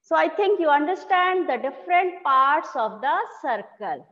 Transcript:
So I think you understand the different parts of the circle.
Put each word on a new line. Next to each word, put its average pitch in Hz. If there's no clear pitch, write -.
So -
I 320
think 392
you 320
understand 359
the 262
different 349
parts 277
of 214
the 277
circle. 202